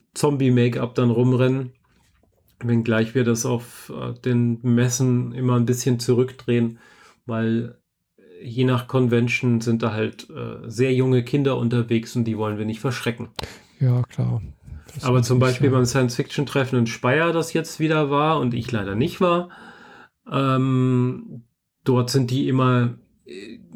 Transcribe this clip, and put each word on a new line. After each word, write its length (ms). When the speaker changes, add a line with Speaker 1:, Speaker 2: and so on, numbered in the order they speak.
Speaker 1:
Zombie-Make-up 800
dann 160
rumrennen. 600
Wenngleich 560
wir 80
das 200
auf, 480
äh, 280
den 420
Messen 720
immer 240
ein 100
bisschen 320
zurückdrehen, 800
weil 540
je 220
nach 220
Convention 760
sind 200
da 120
halt, 340
äh, 400
sehr 240
junge 320
Kinder 320
unterwegs 600
und 100
die 100
wollen 220
wir 80
nicht 140
verschrecken. 480
Speaker 2:
Ja, 220
klar. 400
Das 100
Speaker 1:
Aber 140
Speaker 2:
muss 100
Speaker 1:
zum 100
Speaker 2:
nicht 80
Speaker 1:
Beispiel 240
Speaker 2:
sein. 80
Speaker 1:
beim 80
Science-Fiction-Treffen 960
in 60
Speyer, 460
das 220
jetzt 260
wieder 300
war 280
und 140
ich 180
leider 240
nicht 280
war, 260
ähm, 1120
dort 260
sind 200
die 180
immer, 460
äh, 340